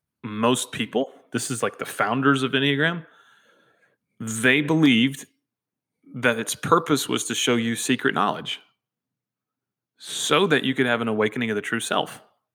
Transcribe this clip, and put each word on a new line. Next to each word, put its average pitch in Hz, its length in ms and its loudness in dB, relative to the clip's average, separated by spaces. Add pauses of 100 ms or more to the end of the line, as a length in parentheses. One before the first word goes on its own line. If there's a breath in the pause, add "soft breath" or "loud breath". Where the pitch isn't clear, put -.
(220)
most 117 500 0
people, 214 400 -4 (200)
this - 180 -4
is, 120 120 -4
like, 107 160 -4
the - 60 -8
founders 131 580 0
of 127 100 -2
Enneagram, 143 520 0 (1160 soft breath)
they 113 400 2
believed 139 680 4 (880)
that 120 240 0
its 113 160 -6
purpose 165 540 0
was 120 160 -2
to 117 100 -6
show 120 220 0
you 117 200 -2
secret 127 380 -2
knowledge - 460 -2 (1400)
so - 480 0
that 147 180 2
you 131 100 -2
could 127 120 2
have 120 140 0
an 117 80 -2
awakening 110 420 -2
of 104 60 -2
the 104 60 -4
true - 180 -4
self. - 420 -4 (320)